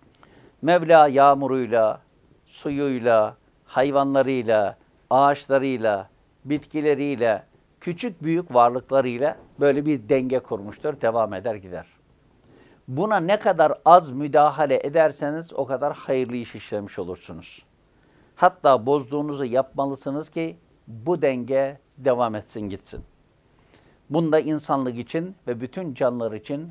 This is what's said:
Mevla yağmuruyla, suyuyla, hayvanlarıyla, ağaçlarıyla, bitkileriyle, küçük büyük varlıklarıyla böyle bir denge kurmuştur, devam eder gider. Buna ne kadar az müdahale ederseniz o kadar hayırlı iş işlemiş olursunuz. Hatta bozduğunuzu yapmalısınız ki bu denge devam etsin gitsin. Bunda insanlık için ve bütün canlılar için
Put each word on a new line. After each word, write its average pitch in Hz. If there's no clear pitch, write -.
Mevla 165
yağmuruyla, 131
suyuyla, 123
hayvanlarıyla, 131
ağaçlarıyla, 131
bitkileriyle, 143
küçük 175
büyük 165
varlıklarıyla 123
böyle 143
bir 127
denge 131
kurmuştur, 104
devam 113
eder 104
gider. 90
Buna 190
ne 185
kadar 160
az 165
müdahale 143
ederseniz 156
o 135
kadar 135
hayırlı 127
iş 120
işlemiş 104
olursunuz. 87
Hatta 139
bozduğunuzu 143
yapmalısınız 135
ki 165
bu 123
denge 135
devam 123
etsin 107
gitsin. -
Bunda 156
insanlık 139
için 165
ve 120
bütün 143
canlılar 120
için 143